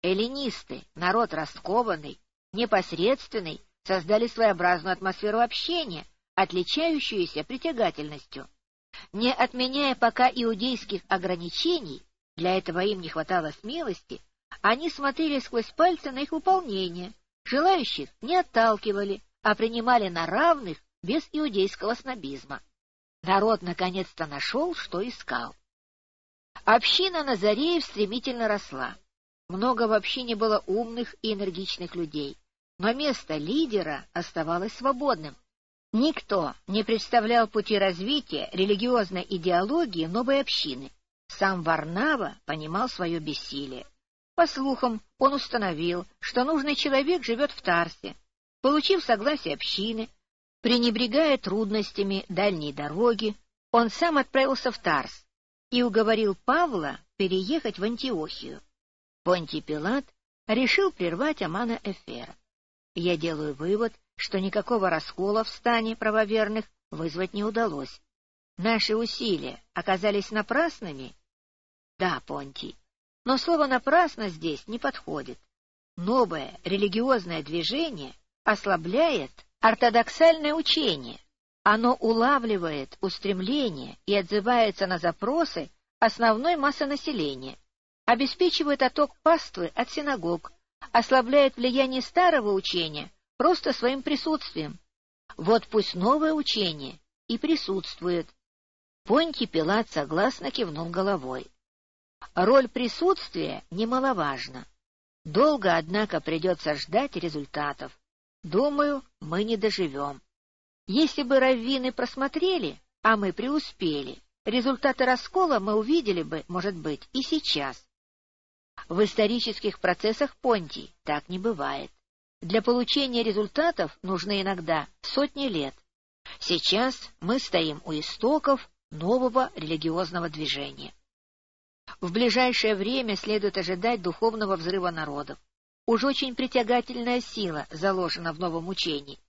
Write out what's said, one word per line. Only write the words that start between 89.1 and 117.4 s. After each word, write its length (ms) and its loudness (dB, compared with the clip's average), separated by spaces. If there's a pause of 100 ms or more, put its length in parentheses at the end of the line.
паствы 520 2
от 160 -2
синагог, 600 -4 (420)
ослабляет 640 4
влияние 420 2
старого 520 4
учения 580 -2 (260)
просто 380 2
своим 280 -2
присутствием. 760 -4 (580)
Вот 300 2
пусть 280 0
новое 380 2
учение 680 -2 (280)
и 100 -4
присутствует. 920 -2 (800)
Понтий 420 2
Пилат 440 0
согласно 600 -2
кивнул 380 -6
головой. 640 -4 (840)
Роль 340 6
присутствия 1000 -2
немаловажна. 960 -2 (580)
Долго, 520 4
однако, 440 -2
придётся 540 -2
ждать 420 -2
результатов. 760 -6 (500)
Думаю, 600 0 (180)
мы 240 -2
не 140 -2
доживём. 640 -2 (640)
Если 340 2
бы 160 4
раввины 540 2
просмотрели, 880 -2 (220)
а 140 6
мы 160 0
преуспели, 880 -4 (260)
результаты 600 0
раскола 560 2
мы 160 0
увидели 480 2
бы, 240 -6
может 260 -4
быть, 380 -8
и 100 -2
сейчас. 640 -2 (1000)